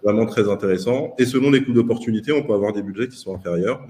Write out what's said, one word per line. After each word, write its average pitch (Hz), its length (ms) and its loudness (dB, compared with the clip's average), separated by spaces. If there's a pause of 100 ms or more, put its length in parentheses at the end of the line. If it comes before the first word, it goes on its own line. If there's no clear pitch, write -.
vraiment 104 220 4
très 110 220 0
intéressant. 101 680 -2
Et 123 80 4
selon 131 240 2
les 135 140 4
coûts 123 80 -4
d'opportunité, 117 580 0
on 147 140 2
peut 110 100 0
avoir 104 180 0
des 104 100 -4
budgets 98 260 -6
qui 123 80 -16
sont 95 180 -12
inférieurs. 92 560 -4